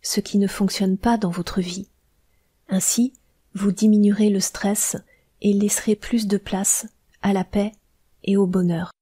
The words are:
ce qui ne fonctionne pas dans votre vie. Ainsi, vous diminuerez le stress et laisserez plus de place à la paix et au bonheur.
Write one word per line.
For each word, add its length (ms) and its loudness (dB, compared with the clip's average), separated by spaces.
ce 180 -4
qui 180 -4
ne 80 2
fonctionne 520 0
pas 180 2
dans 140 -2
votre 300 -6
vie. 280 -6
Ainsi, 460 0
vous 180 0
diminuerez 580 4
le 100 0
stress 560 -4
et 120 2
laisserez 440 0
plus 300 -2
de 100 0
place 500 -2
à 100 2
la 120 0
paix 280 -2
et 120 0
au 100 2
bonheur. 440 0